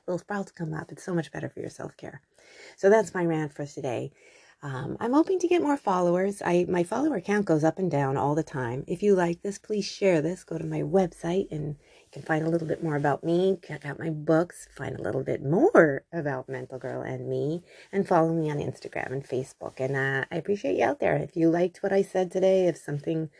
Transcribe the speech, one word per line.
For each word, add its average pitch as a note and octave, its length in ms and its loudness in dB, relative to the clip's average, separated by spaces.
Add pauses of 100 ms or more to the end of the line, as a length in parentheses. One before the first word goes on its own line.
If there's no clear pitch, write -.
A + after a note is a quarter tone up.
Little F3+ 120 -2
sprouts G3 320 -8
come D#3+ 240 -6
up. D#3 160 -10
It's - 140 -18
so F#3 100 -4
much E3 160 -4
better D3+ 180 -8
for - 120 -14
your - 100 -10
self-care. - 500 -14 (560)
So G3 140 4
that's G#3+ 240 4
my F3+ 100 -2
rant D#3 300 0
for D3 100 -8
today. C3+ 460 -6 (500)
Um, C3 380 -8
I'm A#3 140 -2
hoping E4+ 260 4
to F4 80 0
get F4 160 4
more C#4+ 140 2
followers. F#3 680 0
I, F3 240 2
my F3+ 140 2
follower A#3+ 380 -2
count G3+ 260 0
goes D#3+ 160 4
up D#3+ 160 2
and F#3+ 100 0
down C#3 280 0
all C#3 180 2
the D#3+ 80 0
time. B2+ 460 -4
If F3+ 160 -4
you G3+ 100 6
like E3+ 280 2
this, G3+ 140 -6
please G#3 280 -4
share F#3 360 2
this. E3+ 220 -2
Go E3 160 -8
to D#3+ 80 -8
my D#3 140 -4
website F3 720 0
and D3+ 240 -6
you - 340 -20
can C#3+ 120 -16
find D#3 220 0
a E3 60 0
little E3 160 0
bit - 160 -4
more D#3 140 -2
about D3 260 0
me, F#3 400 2
check D3 240 -14
out C#3+ 140 -8
my D#3+ 100 -4
books, D#3+ 640 0
find - 260 -8
a - 40 -10
little C3+ 200 -2
bit C3+ 220 -4
more E3 680 6
about C#3+ 360 -6
Mental B2+ 300 -10
Girl B2+ 240 -6
and B2+ 260 -6
me, C#3 340 -2 (300)
and G3 160 0
follow E3 240 4
me D#3+ 180 0
on D3 80 -2
Instagram - 540 -8
and C3+ 120 -6
Facebook. - 540 -8
And, C3 160 -4
uh, C3+ 340 -2
I F3 80 -6
appreciate G3+ 400 -2
you - 80 2
out C#4+ 140 0
there. D#3+ 180 2
If D3+ 200 -6
you E3 140 4
liked F3 320 0
what G3 100 -2
I G3 100 4
said F#3 300 -4
today, F#3+ 340 4
if E3 120 0
something, D#3 600 -4